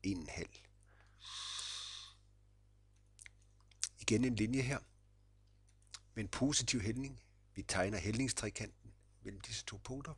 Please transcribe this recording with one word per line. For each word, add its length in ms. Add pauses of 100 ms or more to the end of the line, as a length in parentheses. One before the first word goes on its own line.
en 140
en 100
halv. 320 (3500)
Igen 260
en 100
linje 260
her 180 (1300)
med 100
en 60
positiv 500
hældning. 440 (320)
Vi 80
tegner 340
hældningstrekanten 960 (280)
mellem 200
disse 240
to 120
punkter. 400